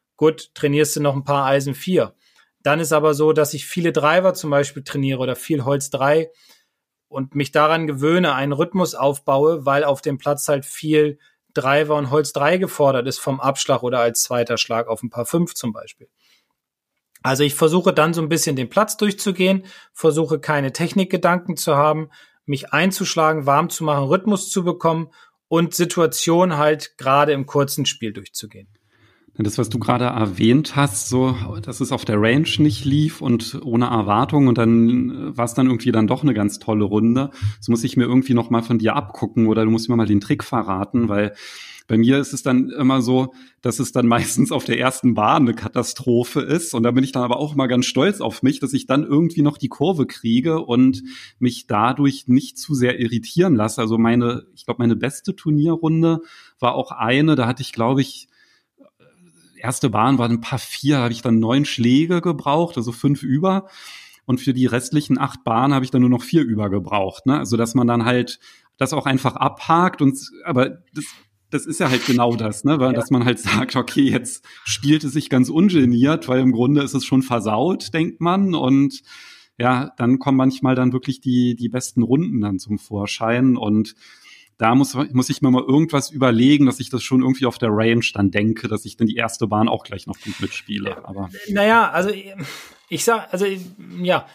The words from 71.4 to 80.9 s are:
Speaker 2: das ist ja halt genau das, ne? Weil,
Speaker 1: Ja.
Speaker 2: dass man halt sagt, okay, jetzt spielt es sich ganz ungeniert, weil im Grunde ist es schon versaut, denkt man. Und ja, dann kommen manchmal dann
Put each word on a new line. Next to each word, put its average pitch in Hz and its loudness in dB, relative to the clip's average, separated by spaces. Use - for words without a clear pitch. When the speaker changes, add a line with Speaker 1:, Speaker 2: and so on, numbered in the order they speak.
Speaker 2:
das 139 -4
ist 151 -6
ja 165 0
halt 123 0
genau 120 2
das, 107 -6
ne? 151 2
Weil, 127 2
Speaker 1:
Ja. 120 -2
Speaker 2:
dass - -4
man 123 2
halt 120 0
sagt, - -2
okay, 127 0
jetzt - -4
spielt 151 2
es 131 -6
sich 147 -4
ganz 127 4
ungeniert, 143 4
weil 127 2
im 131 4
Grunde 131 2
ist 139 -4
es 131 -2
schon 135 2
versaut, 120 -2
denkt 165 -2
man. 185 0
Und 135 0
ja, 123 0
dann 127 2
kommen 135 0
manchmal 131 2
dann 127 2